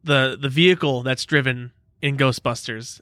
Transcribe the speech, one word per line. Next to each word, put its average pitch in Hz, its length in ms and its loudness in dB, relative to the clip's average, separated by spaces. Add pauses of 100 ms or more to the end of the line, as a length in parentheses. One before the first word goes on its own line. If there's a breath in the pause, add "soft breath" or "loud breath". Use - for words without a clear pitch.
the, 131 360 0
the 139 100 -4
vehicle 143 540 4
that's 131 220 -2
driven 127 460 -2 (300)
in 143 160 -2
Ghostbusters. 120 840 -4